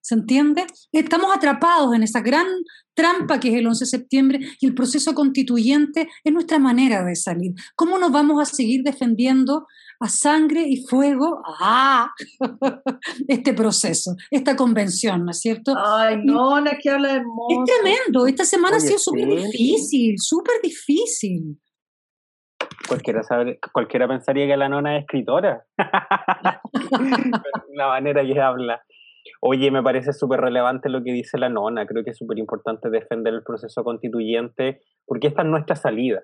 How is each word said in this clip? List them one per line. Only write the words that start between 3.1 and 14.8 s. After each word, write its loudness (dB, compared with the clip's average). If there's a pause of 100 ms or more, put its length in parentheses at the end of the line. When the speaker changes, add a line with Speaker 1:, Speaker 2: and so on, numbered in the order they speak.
Speaker 1:
que -2
es 2
el 0
once 0
de -4
septiembre, 2 (220)
y 2
el 2
proceso 0
constituyente 2 (140)
es 2
nuestra 2
manera 4
de -2
salir. -4 (220)
¿Cómo 2
nos 2
vamos 4
a 2
seguir 0
defendiendo 0 (340)
a -6
sangre 2
y -2
fuego? 2 (200)
¡Ah! 2 (300)
<laughs> -6
Este 0
proceso, -2 (160)
esta 0
convención, 0